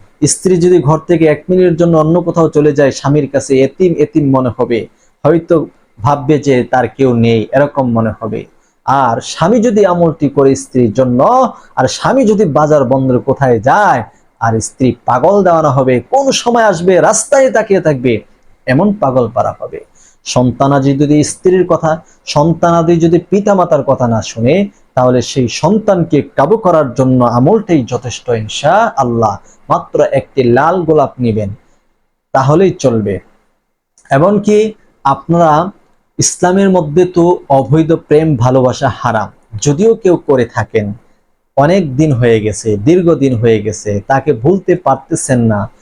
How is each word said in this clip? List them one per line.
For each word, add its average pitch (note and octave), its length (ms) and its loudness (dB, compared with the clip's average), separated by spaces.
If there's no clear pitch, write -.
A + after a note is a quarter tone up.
স্ত্রী F3+ 300 0
যদি F3+ 240 4
ঘর D3+ 180 0
থেকে E3 280 -2
এক D3 220 0
মিনিটের F3+ 280 2
জন্য E3+ 200 2
অন্য D#3 260 2
কোথাও E3 260 0
চলে D3+ 240 2
যায়, C#3 260 2
স্বামীর C#3+ 340 0
কাছে C3+ 280 -4
এতিম E3 380 0
এতিম D3+ 320 0
মনে C3 260 0
হবে, A#2 240 -2
হয়তো E3 300 0
ভাববে C#3 360 0
যে C3+ 160 0
তার B2+ 240 -2
কেউ C3+ 260 -2
নেই, A#2 260 2
এরকম C#3 400 0
মনে A2+ 260 -2
হবে। A2 220 -8
আর B2+ 340 0
স্বামী G3 400 -2
যদি G#3+ 260 2
আমলটি E3+ 420 0
করে C3+ 260 2
স্ত্রীর B2 380 -2
জন্য, B2 280 0
আর B2+ 120 0
স্বামী A#3 360 -2
যদি G#3 200 2
বাজার D3+ 400 2
বন্দর C3 360 0
কোথায় B2+ 400 0
যায়, D3+ 420 2
আর A2+ 200 -2
স্ত্রী - 280 -2
পাগল B2+ 400 2
দেওয়ানা D#3+ 260 2
হবে, C3 240 0
কোন C#4 220 0
সময় A#3 380 0
আসবে F3 300 0
রাস্তায় B3+ 520 2
তাকিয়ে G3+ 340 0
থাকবে, C3 260 0
এমন C#3+ 260 2
পাগল C3 320 -2
পারা G#2 240 -2
হবে। - 200 -12
সন্তানাদি C3+ 680 0
যদি D3 300 0
স্ত্রীর F#3 420 0
কথা, E3 240 0
সন্তানাদি E3 680 0
যদি E3 220 2
পিতামাতার F#3+ 520 0
কথা B2+ 260 -2
না A2+ 140 -2
শুনে, A#2 320 -2
তাহলে B2+ 280 2
সেই B2+ 260 -4
সন্তানকে E3 680 0
কাবু D#3 200 2
করার E3 380 0
জন্য C3 300 2
আমলটাই D3+ 600 2
যথেষ্ট - 440 -8
ইনশাআল্লাহ। A#2+ 1080 -2
মাত্র E3 300 -4
একটি - 280 -2
লাল D#3+ 280 0
গোলাপ D3+ 340 0
নিবেন, G#2+ 320 -4
তাহলেই D#3 440 2
চলবে। A2 360 -2
এমনকি G#3 480 2
আপনারা, E3 480 0
ইসলামের G3 520 0
মধ্যে F3 360 0
তো F3 180 0
অবৈধ C#3 420 2
প্রেম D#3 280 2
ভালোবাসা B2+ 520 0
হারাম, A2 400 -4
যদিও D#3+ 340 2
কেউ F#3 220 0
করে C3 300 0
থাকেন, G#2+ 400 -4
অনেক E3 260 2
দিন D#3 160 2
হয়ে A#2 280 2
গেছে, G#2+ 360 -6
দীর্ঘদিন D3 580 2
হয়ে A2+ 280 2
গেছে, G#2 280 -6
তাকে C3+ 260 0
ভুলতে D3 440 -2
পারতেছেন C3 640 -2
না, G#2 80 -2